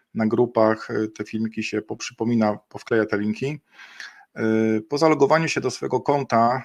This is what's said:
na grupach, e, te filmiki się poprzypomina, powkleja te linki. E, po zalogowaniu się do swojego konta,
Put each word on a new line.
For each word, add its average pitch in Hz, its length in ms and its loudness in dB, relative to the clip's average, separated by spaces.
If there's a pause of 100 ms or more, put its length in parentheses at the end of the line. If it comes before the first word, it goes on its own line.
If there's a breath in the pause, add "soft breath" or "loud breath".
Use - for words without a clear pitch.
(140 soft breath)
na 110 140 0
grupach, 110 640 2
e, 110 160 -2
te 107 160 -10
filmiki 110 400 -6
się 107 180 -4
poprzypomina, 113 760 -2 (120)
powkleja 107 360 -2
te 104 120 -4
linki. 110 420 -4 (760 loud breath)
E, - 80 -6 (460)
po 147 80 -2
zalogowaniu 156 500 4
się 143 140 -2
do 127 100 -4
swojego 127 300 -4
konta, 127 640 0